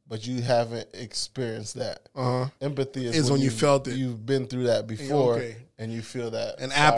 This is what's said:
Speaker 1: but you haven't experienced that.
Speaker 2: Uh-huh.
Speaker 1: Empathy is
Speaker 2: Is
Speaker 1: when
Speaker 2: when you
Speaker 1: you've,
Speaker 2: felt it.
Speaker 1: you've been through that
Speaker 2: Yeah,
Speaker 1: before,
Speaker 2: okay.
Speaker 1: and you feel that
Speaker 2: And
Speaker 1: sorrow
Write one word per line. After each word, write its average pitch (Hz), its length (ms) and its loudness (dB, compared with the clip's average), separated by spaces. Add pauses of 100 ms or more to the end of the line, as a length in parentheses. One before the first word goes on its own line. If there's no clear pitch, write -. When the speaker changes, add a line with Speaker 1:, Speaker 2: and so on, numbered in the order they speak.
Speaker 1:
but 110 220 -8
you 127 140 -2
haven't 117 520 0
experienced 113 840 -8
that. - 380 -8
Speaker 2:
Uh-huh. 127 340 0 (120)
Speaker 1:
Empathy 135 460 -4
is 117 100 -2
Speaker 2:
Is 156 100 4
Speaker 1:
when 131 100 4
Speaker 2:
when 135 40 4
you 127 60 4
Speaker 1:
you've, 117 80 2
Speaker 2:
felt 139 340 4
it. 123 80 -4
Speaker 1:
you've 120 300 -4
been 135 220 0
through 127 180 -2
that 110 160 4
Speaker 2:
Yeah, - 0 - (160)
Speaker 1:
before, 135 380 4
Speaker 2:
okay. 117 200 -4 (220)
Speaker 1:
and 113 160 -6
you 113 80 -6
feel 117 300 -6
that 110 280 -4
Speaker 2:
And 135 140 -6
Speaker 1:
sorrow 147 100 4 (140)